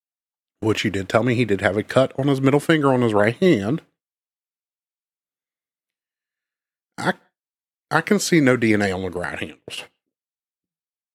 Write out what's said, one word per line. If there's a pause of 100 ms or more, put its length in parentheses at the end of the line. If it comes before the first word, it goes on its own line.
(600)
which
you
did
tell
me
he
did
have
a
cut
on
his
middle
finger
on
his
right
hand. (3250)
I, (800)
I
can
see
no
D
N
A
on
the
garrote
handles. (1300)